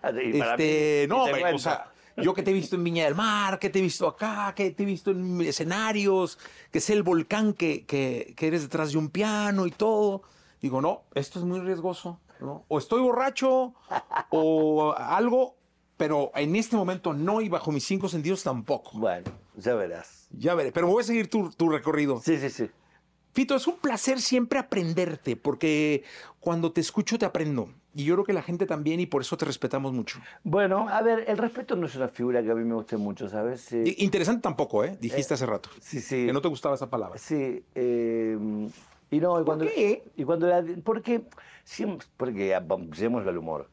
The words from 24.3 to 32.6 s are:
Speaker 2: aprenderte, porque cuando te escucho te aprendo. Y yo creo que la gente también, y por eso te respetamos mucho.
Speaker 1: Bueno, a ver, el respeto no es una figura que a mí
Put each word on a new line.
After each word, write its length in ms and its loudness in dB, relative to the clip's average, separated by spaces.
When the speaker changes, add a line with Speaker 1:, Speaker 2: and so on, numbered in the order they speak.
Speaker 2:
aprenderte, 800 -2
porque 680 2
cuando 340 0
te 100 0
escucho 360 0
te 60 2
aprendo. 460 -2
Y 100 -4
yo 100 4
creo 100 2
que 100 0
la 80 -2
gente 240 -2
también, 340 -2
y 60 0
por 160 0
eso 160 -4
te 80 0
respetamos 460 -2
mucho. 260 -6
Speaker 1:
Bueno, 440 2
a 140 0
ver, 240 2
el 120 0
respeto 380 -4
no 100 -2
es 80 -8
una 140 -2
figura 340 0
que 80 0
a 40 4
mí 100 -2